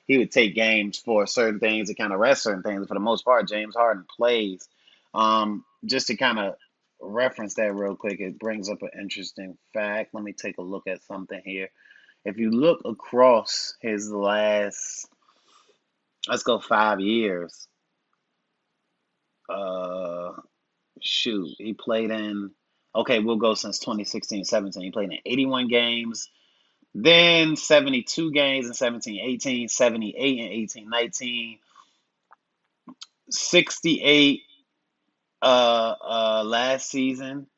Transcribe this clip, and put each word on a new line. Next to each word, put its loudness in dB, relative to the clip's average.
he 4
would 2
take 4
games 2
for 2
certain 0
things 0
to -6
kinda -4
rest 4
certain -2
things. -6
For -8
the -2
most 0
part, 4
James -6
Harden 2
plays. 0
Um, 2
just -2
to -2
kinda 0
reference -2
that 0
real -4
quick, -6
it -8
brings -6
up -8
an -10
interesting -12
fact. -4
Let -10
me -12
take -10
a -12
look -10
at -8
something -12
here. -10
If -8
you 0
look 2
across 2
his -4
last, 0
let's -2
go 2
five 2
years. -2
Uh, -6
shoot, -2
he -8
played -2
in, -6
okay, 2
we'll 0
go 2
since -6
twenty -6
sixteen -8
seventeen. -4
He -10
played -4
in -10
eighty-one 0
games, 0
then 6
seventy-two 2
games 2
in -10
seventeen -4
eighteen, -4
seventy-eight 0
in -8
eighteen -8
nineteen, -4
sixty-eight, 2
uh, 4
uh, 0
last -2
season. -4